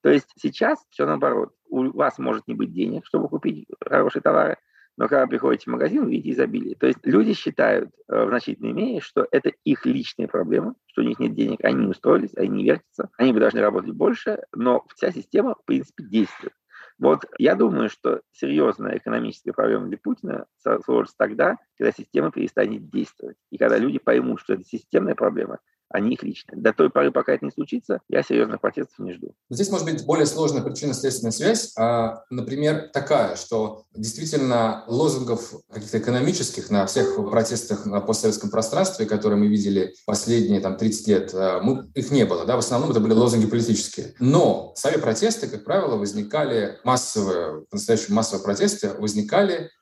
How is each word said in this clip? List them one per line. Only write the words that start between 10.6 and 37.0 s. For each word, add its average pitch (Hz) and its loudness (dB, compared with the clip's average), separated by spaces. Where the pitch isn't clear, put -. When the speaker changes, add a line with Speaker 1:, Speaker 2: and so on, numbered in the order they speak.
Speaker 1:
что - -4
у - 2
них 117 -2
нет 120 -2
денег, 113 -2
они 120 2
не - 0
устроились, - 0
они 98 -2
не 101 -2
вертятся, - -2
они 127 4
бы 110 2
должны 113 2
работать - 0
больше, - -2
но 123 0
вся - -2
система, 214 -2
в - -20
принципе, - -4
действует. - -2
Вот - 2
я 156 4
думаю, 180 2
что - -2
серьезная 117 -2
экономическая - -6
проблема - 0
для - -8
Путина - -6
со-, - 0
сложится - 0
тогда, 147 0
когда 117 2
система - -2
перестанет - -2
действовать, - -8
и - -12
когда 117 4
люди 135 0
поймут, 123 0
что 104 -4
это - -4
системная - -2
проблема – - -2
а 101 0
не 113 0
их - -8
личное. - -10
До 113 2
той 156 4
поры, 143 2
пока 135 0
это 139 -4
не 139 -6
случится, 202 -6
я 143 2
серьезных 113 0
протестов - -4
не 95 -10
жду. - -14
Speaker 2:
Здесь 196 -2
может 160 -2
быть 156 -4
более 151 4
сложная 147 0
причинно-следственная 123 -4
связь, 196 0
а, 113 0
например, 147 -2
такая, 135 0
что - -6
действительно 120 -2
лозунгов 127 -2
каких-то 107 -4
экономических 127 -2
на 101 2
всех - 0